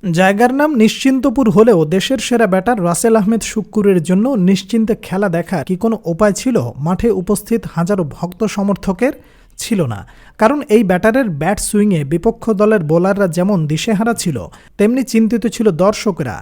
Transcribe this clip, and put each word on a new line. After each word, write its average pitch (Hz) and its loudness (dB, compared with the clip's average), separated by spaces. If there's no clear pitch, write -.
জায়গার 202 2
নাম 294 0
নিশ্চিন্তপুর 262 2
হলেও 208 6
দেশের 185 -2
সেরা 233 0
ব্যাটার 190 0
রাসেল 175 2
আহমেদ 220 0
শুক্কুরের 196 0
জন্য 185 2
নিশ্চিন্তে 202 0
খেলা 196 -2
দেখা 170 -2
কি 185 -4
কোনো 226 -2
উপায় 180 2
ছিল? 240 -2
মাঠে 180 0
উপস্থিত 202 -2
হাজারো 180 -2
ভক্ত - -8
সমর্থকের 196 -2
ছিল 214 -4
না, 110 -6
কারণ 269 2
এই 226 4
ব্যাটারের 214 2
ব্যাট 156 -2
সুইংয়ে 208 0
বিপক্ষ 175 -4
দলের 214 2
বোলাররা 185 2
যেমন 180 0
দিশেহারা 214 0
ছিল, 156 -4
তেমনি 240 2
চিন্তিত 220 0
ছিল 220 0
দর্শকরা 170 -2